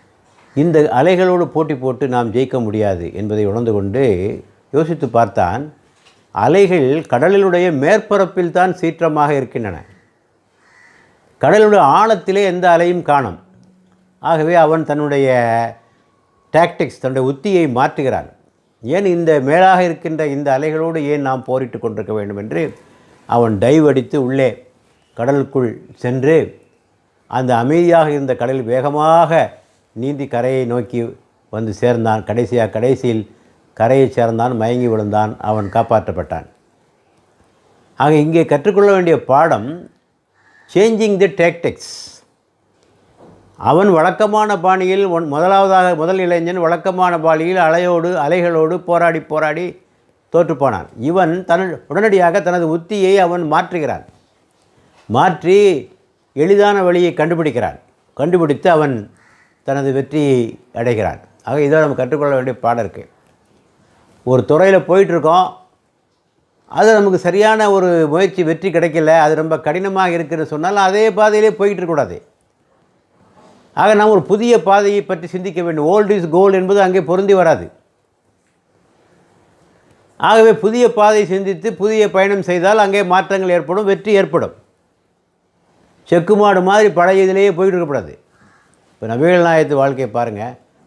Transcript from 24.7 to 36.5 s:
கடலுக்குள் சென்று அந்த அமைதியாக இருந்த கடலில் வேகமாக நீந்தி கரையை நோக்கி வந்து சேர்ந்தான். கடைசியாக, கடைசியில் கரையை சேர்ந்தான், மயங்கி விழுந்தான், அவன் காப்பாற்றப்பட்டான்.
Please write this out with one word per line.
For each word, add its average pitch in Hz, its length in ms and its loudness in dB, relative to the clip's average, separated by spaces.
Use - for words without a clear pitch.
கடலுக்குள் 135 540 -2
சென்று 131 400 -2
அந்த 123 260 -4
அமைதியாக 165 560 2
இருந்த 139 240 -4
கடலில் 123 360 -4
வேகமாக 151 680 2
நீந்தி 135 300 -8
கரையை 127 400 -4
நோக்கி 120 340 -6
வந்து 110 280 -6
சேர்ந்தான். 113 460 0
கடைசியாக, 113 480 -2
கடைசியில் 117 500 -2
கரையை 131 300 2
சேர்ந்தான், 117 400 0
மயங்கி 120 340 -2
விழுந்தான், 107 420 -2
அவன் 107 260 -2
காப்பாற்றப்பட்டான். 92 720 -2